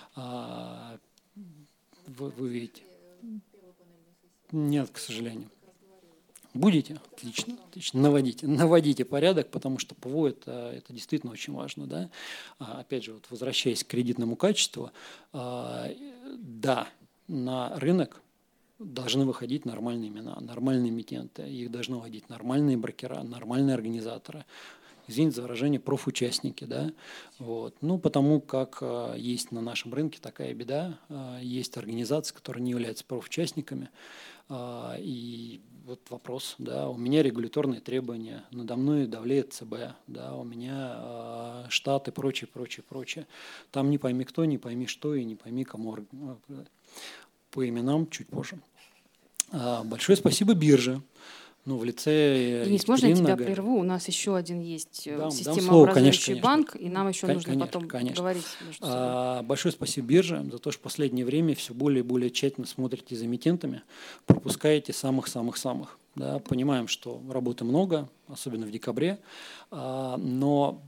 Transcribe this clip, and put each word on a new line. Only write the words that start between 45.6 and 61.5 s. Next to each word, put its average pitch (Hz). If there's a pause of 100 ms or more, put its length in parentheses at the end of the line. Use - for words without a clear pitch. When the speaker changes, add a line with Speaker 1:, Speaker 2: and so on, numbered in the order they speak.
Speaker 1:
кому 110
орг-, 107 (1400)
по 131
именам 135
чуть -
позже. 139 (920)
А, 120
большое 123
спасибо 208
бирже. 139 (600)
Ну, 135
в 113
лице, 127
э, -
Speaker 2:
Денис, 202
можно 254
я 156
Speaker 1:
Екатерины 170 (120)
Speaker 2:
тебя -
Speaker 1:
Нагаевой. 123
Speaker 2:
прерву? 208
У 180
нас 180
ещё 196
один 175
есть, 165
э, 147
Speaker 1:
Дам, 147
дам 156
Speaker 2:
системообразующий 151
Speaker 1:
слово, 165
конечно, 135
конечно. -
Speaker 2:
банк, 294
и 175
нам 190
ещё 190
Speaker 1:
Кон-, -
Speaker 2:
нужно 165
Speaker 1:
конечно, 135
Speaker 2:
потом 170
Speaker 1:
конечно. 127
Speaker 2:
говорить 180 (220)
между 160
собой. 127
Speaker 1:
А, 127
большое 135
спасибо 127
бирже 165
за 120
то, 143
что -
в -
последнее 127
время 147